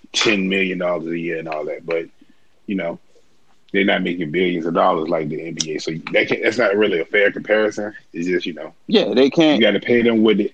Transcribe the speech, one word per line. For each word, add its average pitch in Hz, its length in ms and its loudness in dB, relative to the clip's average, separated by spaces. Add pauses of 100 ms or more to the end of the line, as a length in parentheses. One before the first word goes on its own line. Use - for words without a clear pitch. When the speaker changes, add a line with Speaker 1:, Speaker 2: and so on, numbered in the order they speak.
(140)
Speaker 1:
ten 98 360 0
million 92 300 -2
dollars 87 280 -4
a 85 120 -4
year 82 200 -6
and 80 80 -10
all 78 180 -6
that. 78 200 -10
But, 82 220 -4 (600)
you 208 80 -2
know, 85 240 -4 (760)
they're 98 120 2
not 98 180 2
making 85 280 -4
billions 90 340 0
of 85 80 -2
dollars 90 360 2
like 80 180 -2
the 78 200 -8
N 82 80 -10
B 78 200 -6
A. 80 40 -6
So - 120 -8 (220)
that 107 160 2
can't, - 140 -2
that's - 140 0
not 104 200 2
really 98 240 2
a - 40 -4
fair 101 260 2
comparison. 107 640 -2 (200)
It's 85 140 -4
just, 90 180 -2
you 87 80 -8
know, 78 200 -14 (140)
Speaker 2:
Yeah, 117 260 2
they 131 160 6
can't. 151 300 4
Speaker 1:
you 113 80 4
gotta 98 140 2
pay 120 220 2
them 113 200 4
what 107 140 6
the 101 160 0